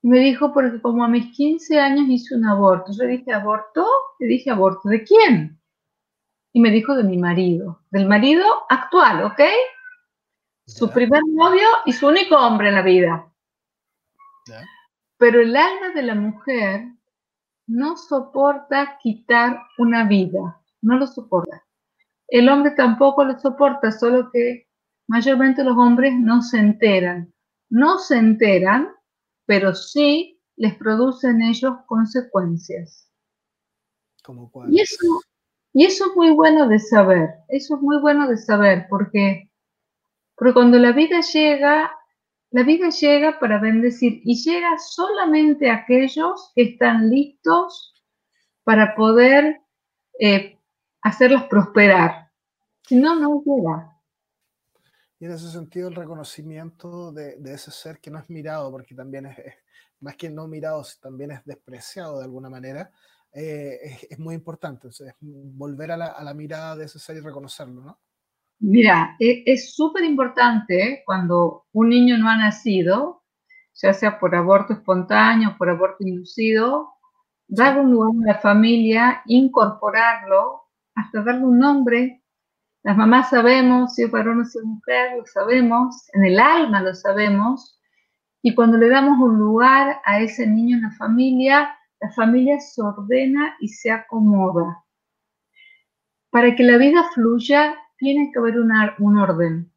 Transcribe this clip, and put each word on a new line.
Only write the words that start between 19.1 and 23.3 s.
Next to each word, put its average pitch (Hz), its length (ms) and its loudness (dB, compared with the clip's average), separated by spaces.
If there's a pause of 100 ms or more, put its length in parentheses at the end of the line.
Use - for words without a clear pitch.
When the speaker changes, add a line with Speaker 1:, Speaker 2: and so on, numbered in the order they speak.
Speaker 1:
una 233 300 0
vida, 185 520 -2 (220)
no 240 160 2
lo 277 80 0
soporta. 190 580 -6 (640)
El 240 200 4
hombre 285 240 2
tampoco 269 520 2
lo 262 140 -4